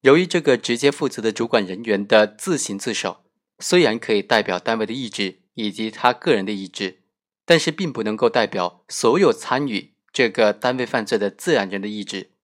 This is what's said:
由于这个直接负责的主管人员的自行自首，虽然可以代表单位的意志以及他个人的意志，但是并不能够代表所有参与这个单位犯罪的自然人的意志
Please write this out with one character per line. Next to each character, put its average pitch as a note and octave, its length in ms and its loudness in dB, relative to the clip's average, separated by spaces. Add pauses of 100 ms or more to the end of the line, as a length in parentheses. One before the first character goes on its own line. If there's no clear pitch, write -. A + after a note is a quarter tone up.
由 C3+ 160 6
于 F#3 80 2
这 F3 160 0
个 C3+ 160 4
直 A#2+ 180 -2
接 C#3 160 2
负 C#3+ 160 -4
责 A#2 140 -6
的 A2 100 0
主 A2+ 160 -4
管 A2 160 2
人 F#2 200 -8
员 G#2 240 0
的 G#2+ 180 6
自 D3 320 -4
行 G2+ 220 -6
自 A#2 120 -6
首， - 340 -6 (340)
虽 F3+ 220 4
然 A#2 180 2
可 A2 160 0
以 G2+ 80 0
代 A2 180 4
表 F#2 160 -2
单 A2+ 220 -2
位 G#2+ 80 -2
的 A2+ 60 -8
意 B2+ 140 -6
志 G2+ 340 -6 (120)
以 G#2+ 180 -4
及 A2 200 -6
他 B2 200 0
个 B2+ 220 0
人 G2 100 2
的 G#2 80 -4
意 G2 160 -6
志， - 360 -8 (420)
但 E3+ 140 4
是 - 120 -2
并 D#3+ 220 -6
不 A#2+ 80 -6
能 G#2+ 160 -4
够 B2 100 2
代 A2+ 200 2
表 F2+ 420 -6
所 B2 300 0
有 E3 120 4
参 C3+ 360 -4
与 G#2 260 -8 (180)
这 C3 160 2
个 A2 240 2
单 B2+ 240 -2
位 B2 120 -4
犯 A2+ 180 -2
罪 A2 140 0
的 G2+ 100 0
自 - 240 -4
然 G2+ 160 0
人 G2 100 -6
的 G2+ 80 -6
意 G#2 160 -8
志 - 280 -10 (120)